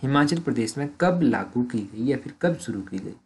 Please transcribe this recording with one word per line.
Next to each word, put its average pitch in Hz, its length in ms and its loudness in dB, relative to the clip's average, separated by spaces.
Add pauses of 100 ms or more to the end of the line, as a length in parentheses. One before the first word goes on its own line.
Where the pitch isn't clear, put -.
हिमाचल 147 360 4
प्रदेश 120 400 -2
में 143 100 -2 (120)
कब 175 220 4
लागू 117 420 0
की 120 200 -4
गई 107 200 -6
या 139 120 2
फिर - 260 -10
कब - 160 2
शुरू 104 240 -6
की - 160 -8
गई? - 160 -8 (120)